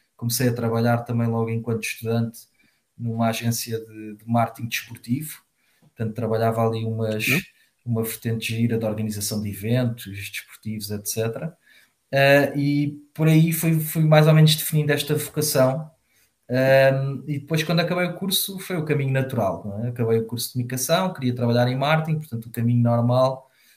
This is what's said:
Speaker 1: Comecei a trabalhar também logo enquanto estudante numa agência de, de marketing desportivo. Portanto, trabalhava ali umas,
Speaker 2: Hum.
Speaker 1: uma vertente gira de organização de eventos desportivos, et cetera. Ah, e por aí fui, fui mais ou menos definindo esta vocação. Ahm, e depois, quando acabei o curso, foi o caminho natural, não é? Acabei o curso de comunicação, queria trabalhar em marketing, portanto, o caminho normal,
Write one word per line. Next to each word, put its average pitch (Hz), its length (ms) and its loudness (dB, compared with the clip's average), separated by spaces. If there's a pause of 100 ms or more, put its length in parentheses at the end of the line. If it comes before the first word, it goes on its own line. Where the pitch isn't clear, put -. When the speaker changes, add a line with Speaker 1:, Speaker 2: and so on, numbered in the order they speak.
(140)
Speaker 1:
Comecei 120 340 -2
a 117 40 2
trabalhar 117 460 0
também 117 280 -2
logo 113 220 0
enquanto 113 360 -4
estudante 113 560 -4 (580)
numa 113 300 -2
agência 117 500 -2
de, 110 380 -14
de 104 100 -20
marketing 117 420 -2
desportivo. 120 760 -6 (380)
Portanto, 110 340 -8
trabalhava 113 540 0
ali 113 160 -4
umas, 110 440 -4
Speaker 2:
Hum. 131 120 2 (460)
Speaker 1:
uma 117 160 -2
vertente 113 520 -6
gira 117 220 0
de 110 80 -2
organização 107 560 -4
de 104 80 -6
eventos 104 840 -4
desportivos, 107 600 -10
et 104 180 -8
cetera. 113 480 -4 (560)
Ah, 139 420 4
e 143 440 0 (160)
por 156 140 0
aí 160 240 6
fui, 165 280 0
fui 160 240 0
mais 151 220 8
ou 156 80 8
menos 156 200 8
definindo 151 380 0
esta 147 220 0
vocação. 143 760 0 (600)
Ahm, 135 760 4
e 147 140 -4
depois, 156 220 -2
quando 170 180 0
acabei 175 260 0
o 170 80 -6
curso, 190 440 -4
foi 185 180 -8
o 151 80 -4
caminho 139 280 0
natural, 117 540 -2
não 104 180 -8
é? 127 60 -2
Acabei 113 280 0
o 113 80 -2
curso 120 220 -8
de - 60 -20
comunicação, 151 580 -2
queria 123 220 -4
trabalhar 120 340 2
em 127 80 -2
marketing, 156 440 0
portanto, 113 260 -10
o - 40 -18
caminho 120 320 2
normal, 120 680 2 (260)